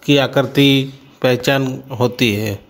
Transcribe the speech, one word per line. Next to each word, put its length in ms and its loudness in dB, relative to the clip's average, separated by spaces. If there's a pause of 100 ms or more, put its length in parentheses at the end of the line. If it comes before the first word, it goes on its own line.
की 160 2
आकृति 720 2 (300)
पहचान 680 0
होती 420 0
है। 380 -4